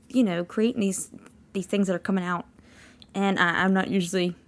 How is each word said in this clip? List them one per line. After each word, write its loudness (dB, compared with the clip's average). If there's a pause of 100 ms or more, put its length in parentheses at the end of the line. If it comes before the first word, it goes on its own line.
you 2
know, -2
creating -2
these, -2 (440)
these -6
things 0
that 0
are -2
coming -2
out. -4 (680)
And 0
I, 4
I'm 4
not 2
usually 0 (140)